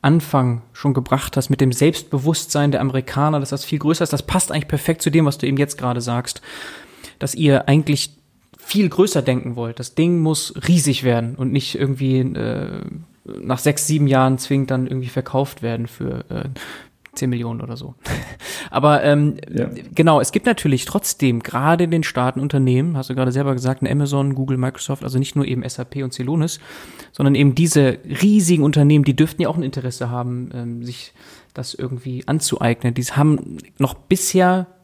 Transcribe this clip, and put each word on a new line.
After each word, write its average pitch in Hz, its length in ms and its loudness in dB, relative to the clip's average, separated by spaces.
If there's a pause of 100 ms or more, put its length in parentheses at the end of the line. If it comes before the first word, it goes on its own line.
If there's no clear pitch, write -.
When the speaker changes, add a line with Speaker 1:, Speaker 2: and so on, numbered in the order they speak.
Speaker 1:
Anfang 135 600 2 (100)
schon 143 220 0
gebracht 131 420 -2
hast 135 140 0
mit 135 100 2
dem 131 120 4
Selbstbewusstsein 147 960 0
der 143 100 0
Amerikaner, 135 600 0
dass 135 80 -6
das 139 160 -6
viel 151 160 -4
größer 147 240 2
ist. - 80 -4
Das 143 100 -2
passt - 300 -2
eigentlich 151 160 -4
perfekt 160 340 -2
zu 160 80 0
dem, 160 140 4
was 143 120 2
du - 120 -2
eben 139 80 0
jetzt 143 220 -2
gerade 123 220 -2
sagst, 120 420 -4 (760)
dass - 160 -4
ihr 143 340 2
eigentlich 147 480 0 (400)
viel 196 320 0
größer 170 340 2
denken 127 340 -2
wollt. 117 240 -8
Das - 160 -10
Ding 170 240 2
muss 156 340 -2 (140)
riesig 147 340 4
werden 120 320 0
und 131 160 -4
nicht 135 260 -2
irgendwie, 131 440 0
äh, - 640 -4 (600)
nach 127 160 -4
sechs, 147 300 0
sieben 151 180 2
Jahren 131 320 4
zwingend 139 320 -2
dann 127 160 -2
irgendwie 127 220 -6
verkauft 131 520 -4
werden 117 280 -4
für, 123 400 -8
äh, 120 200 -8 (680)
zehn 127 160 -2
Millionen 117 300 -6
oder 117 160 -10
so. 127 180 -16 (380)
<laughs> - 400 -14
Aber, 147 320 4
ähm, 147 300 4 (140)
Speaker 2:
Ja. - 200 -4 (260)
Speaker 1:
genau, 156 260 6
es 131 120 -2
gibt - 140 0
natürlich 151 380 0
trotzdem - 600 -2
gerade 160 400 2
in 165 80 -2
den 165 100 2
Staaten 127 380 -2
Unternehmen, 139 560 2
hast 131 120 -6
du 127 60 -6
gerade 131 160 0
selber 139 220 0
gesagt, 127 300 0
eine 135 100 0
Amazon, 139 420 0
Google, 131 220 -2
Microsoft, 131 480 -4
also 131 160 -2
nicht - 160 -4
nur 139 100 0
eben 123 160 -4
S - 160 -10
A 123 60 -8
P 139 180 -10
und 127 100 -8
Celonis, 156 460 -2 (540)
sondern 139 240 4
eben 139 180 4
diese 147 440 4 (220)
riesigen 180 440 6
Unternehmen, 147 400 6
die 139 100 4
dürften 156 280 0
ja 160 60 0
auch 156 80 -2
ein 170 60 -2
Interesse 127 480 -6
haben, 123 440 -6
ähm, 120 280 -8
sich 123 300 -14 (400)
das 131 220 -12
irgendwie 127 520 -8
anzueignen. 120 680 0
Die 123 100 -2
haben 147 540 0 (200)
noch - 160 -2
bisher 185 720 0 (180)